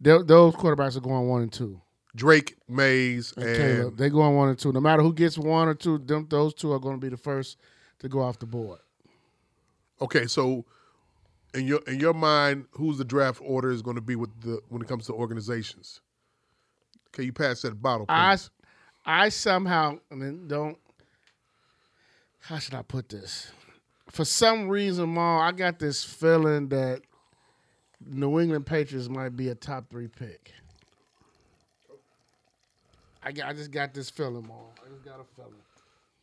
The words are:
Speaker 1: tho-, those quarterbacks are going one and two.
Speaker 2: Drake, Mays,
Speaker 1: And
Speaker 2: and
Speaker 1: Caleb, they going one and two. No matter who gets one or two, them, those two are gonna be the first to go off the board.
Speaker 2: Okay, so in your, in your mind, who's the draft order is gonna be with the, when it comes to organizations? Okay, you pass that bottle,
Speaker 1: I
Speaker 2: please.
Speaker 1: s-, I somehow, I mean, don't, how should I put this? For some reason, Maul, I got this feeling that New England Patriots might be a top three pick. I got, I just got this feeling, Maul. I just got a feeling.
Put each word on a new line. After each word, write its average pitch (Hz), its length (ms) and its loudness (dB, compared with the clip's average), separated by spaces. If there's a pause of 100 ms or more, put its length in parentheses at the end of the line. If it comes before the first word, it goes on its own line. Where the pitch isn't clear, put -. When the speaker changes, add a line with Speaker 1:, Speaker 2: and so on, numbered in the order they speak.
Speaker 1:
tho-, 160 220 8
those 165 320 10
quarterbacks 139 420 0
are 131 40 -6
going 127 280 -2
one 123 140 0
and 113 100 -6
two. 98 260 -10 (360)
Speaker 2:
Drake, 147 420 6 (100)
Mays, 127 680 0
Speaker 1:
And 120 100 -8
Speaker 2:
and 117 120 0
Speaker 1:
Caleb, 123 400 0
they 135 140 0
going 147 240 4
one 139 140 4
and 127 100 -2
two. 139 120 0
No 131 80 -2
matter 156 220 4
who 165 120 4
gets 160 220 2
one 160 320 2
or 156 60 2
two, 156 240 -2
them, 151 320 -4
those 151 240 2
two 156 180 -4
are 135 80 0
gonna 135 200 -6
be 131 100 -8
the 123 80 -10
first 135 400 -8 (420)
to 135 100 -12
go 135 120 0
off 123 160 -4
the 120 80 -14
board. 113 340 -10 (1200)
Speaker 2:
Okay, 127 280 0
so 131 360 -2 (920)
in 131 100 -4
your, 143 220 0
in 131 120 -6
your 160 140 2
mind, 147 580 2
who's 147 280 -4
the 135 60 -4
draft 131 380 0
order 131 280 -2
is 117 100 -4
gonna 117 200 -8
be 120 140 -6
with 113 140 -6 (120)
the, 113 180 -8 (100)
when 120 120 -10
it 113 60 -10
comes 117 200 -8
to 120 60 -10
organizations? 113 880 -8 (1080)
Okay, 135 140 -10
you 127 100 -6
pass 135 300 -2
that 110 180 -8
bottle, 117 280 -2
Speaker 1:
I 175 260 4
Speaker 2:
please. 185 80 -4
Speaker 1:
s-, - 60 -20 (580)
I 180 220 2
somehow, 180 680 0 (140)
I 147 40 -16
mean, 143 320 -12
don't, 151 300 -6 (1600)
how 156 180 -12
should 131 160 -10
I 120 80 -10
put - 260 -10
this? 101 420 -14 (600)
For 160 140 -4
some 226 440 2
reason, 190 460 -2
Maul, 170 260 2
I 170 100 2
got 180 280 -4
this 147 240 -4
feeling 156 640 2
that 131 320 -2 (1040)
New 139 340 -2
England 156 280 0
Patriots 139 420 -4
might 131 260 -8
be 127 140 -6
a 120 60 -6
top 127 340 -12
three 120 200 -14
pick. - 420 -20 (2750)
I 139 80 -8
got, 143 180 -10
I 147 40 -10
just 147 180 -14
got 143 220 -8
this 135 160 -14
feeling, 120 380 -8
Maul. 113 260 -20 (120)
I 131 40 -20
just 135 160 -20
got 131 140 -20
a 131 40 -20 (120)
feeling. 120 180 -20 (680)